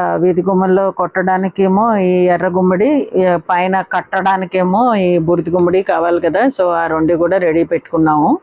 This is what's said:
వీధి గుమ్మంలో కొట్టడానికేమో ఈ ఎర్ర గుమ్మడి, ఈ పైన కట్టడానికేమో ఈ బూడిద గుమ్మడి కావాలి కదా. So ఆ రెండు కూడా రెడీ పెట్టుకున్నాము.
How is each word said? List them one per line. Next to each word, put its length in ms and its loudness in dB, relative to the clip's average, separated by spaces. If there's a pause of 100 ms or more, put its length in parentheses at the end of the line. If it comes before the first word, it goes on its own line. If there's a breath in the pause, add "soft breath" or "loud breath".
(200)
వీధి 220 0
గుమ్మంలో 480 0
కొట్టడానికేమో 1040 -2
ఈ 280 2
ఎర్ర 240 0
గుమ్మడి, 640 0
ఈ 240 2 (120)
పైన 300 0
కట్టడానికేమో 1120 -2
ఈ 240 2
బూడిద 300 0
గుమ్మడి 340 2
కావాలి 380 0
కదా. 260 0
So 200 0
ఆ 200 0
రెండు 280 0
కూడా 220 0
రెడీ 280 0
పెట్టుకున్నాము. 800 0